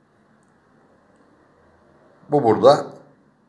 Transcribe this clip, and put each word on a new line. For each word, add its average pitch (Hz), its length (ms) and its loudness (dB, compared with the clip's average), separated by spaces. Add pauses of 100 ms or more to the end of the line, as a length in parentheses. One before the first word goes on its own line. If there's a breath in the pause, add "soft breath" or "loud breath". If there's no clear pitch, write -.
(2250)
Bu 143 140 -2
burada. 113 440 2 (640)